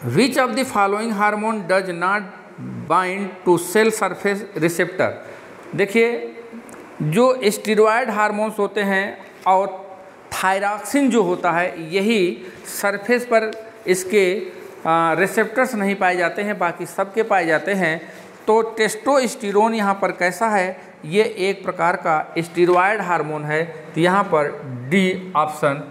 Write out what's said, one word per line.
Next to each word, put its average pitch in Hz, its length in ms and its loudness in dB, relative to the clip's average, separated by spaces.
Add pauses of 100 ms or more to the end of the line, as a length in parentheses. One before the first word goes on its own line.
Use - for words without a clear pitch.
(180)
which 269 200 4
of 247 180 2
the - 100 0
following 208 460 0
hormone 208 580 -2
does 185 200 2 (120)
not 196 200 0 (680)
bind 185 400 0 (160)
to 175 120 6 (100)
cell 214 240 4
surface 202 520 -2 (140)
receptor? 165 540 0 (640)
देखिए, 233 600 0 (640)
जो 240 420 2
स्टेरॉयड 214 680 2
हार्मोन्स 208 500 -2
होते 202 220 0
हैं 196 360 0 (300)
और 190 200 4 (680)
थायरॉक्सिन 208 760 0
जो 214 140 4
होता 175 280 0
है, 165 420 -2
यही 196 440 2 (440)
सरफेस 208 440 0
पर 220 260 2 (360)
इसके, 185 540 2 (460)
आ, 165 260 4
receptors 220 640 0
नहीं 196 200 0
पाए 185 200 2
जाते 175 260 0
हैं, 208 180 -4
बाकी 170 260 -2
सबके 196 380 -2
पाए 196 220 2
जाते 160 280 2
हैं। 165 280 0 (460)
तो 220 140 6 (160)
testosterone 220 960 2
यहाँ 202 280 0
पर 180 100 0
कैसा 180 360 0
है? 185 300 0 (280)
ये 190 180 2
एक 196 400 -2
प्रकार 175 320 0
का 156 420 -2
स्टेरॉयड 180 640 4
हार्मोन 151 440 -2
है, 156 180 0 (320)
तो 156 60 2
यहाँ 185 220 4
पर 156 380 0 (280)
डी 185 460 0
option। 151 560 0